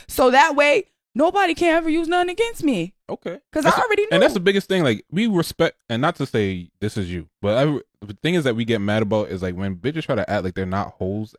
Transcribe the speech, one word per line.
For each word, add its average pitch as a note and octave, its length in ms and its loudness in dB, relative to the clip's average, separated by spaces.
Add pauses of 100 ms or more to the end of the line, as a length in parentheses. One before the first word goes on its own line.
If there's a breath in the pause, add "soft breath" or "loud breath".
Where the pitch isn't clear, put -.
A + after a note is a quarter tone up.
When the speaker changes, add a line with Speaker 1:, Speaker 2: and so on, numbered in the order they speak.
Speaker 1:
So B3 240 2
that C#4+ 260 4
way, D4 280 4 (300)
nobody F4+ 400 2
can E4 220 2
ever E4 140 0
use D#4+ 180 0
nothing F4+ 220 0
against A4 320 -4
me. G3 320 -2 (160)
Speaker 2:
Okay. F#3 280 -10 (140)
Speaker 1:
'Cause D4 120 -2
Speaker 3:
That's E4+ 120 4
Speaker 1:
I - 40 0
Speaker 3:
a-, - 40 2
Speaker 1:
already G#4 260 0
Speaker 3:
and G3+ 120 4
that's D4+ 80 6
Speaker 1:
know. B3 40 -8
Speaker 3:
the G3+ 60 0
biggest G3 280 0
thing. F#3+ 160 2
Like, A2+ 260 0
we G#3 160 0
respect, E3 500 0 (140)
and A2+ 100 -2
not D#3+ 160 0
to C#3 100 -4
say F#2+ 440 -2 (100)
this G#2 160 -4
is F#2 160 -4
you, E2 160 -8 (140)
but G#2 160 2
I, C#3 60 4 (420)
the G2+ 160 -14
thing E3 120 0
is E3 100 0
that B2 120 2
we A#2 80 -2
get A2 160 0
mad G#2 220 2
about G#2+ 260 0
is, F2+ 140 -6
like, F2+ 140 -4
when F#2+ 200 -4
bitches D3 280 -6
try C3+ 100 -2
to G#2 160 -2
act G2 140 -2
like F#2 100 -4
they're F#2+ 120 -4
not F#2+ 280 -4
hoes, G#2 440 -6